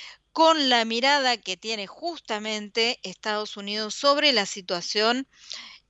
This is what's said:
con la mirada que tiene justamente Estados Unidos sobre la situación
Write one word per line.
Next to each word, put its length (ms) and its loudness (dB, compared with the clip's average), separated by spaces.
con 360 4
la 160 4
mirada 540 2
que 180 -8
tiene 300 -8
justamente 1160 -4
Estados 540 -6
Unidos 380 -6
sobre 400 4
la 100 2
situación 840 -2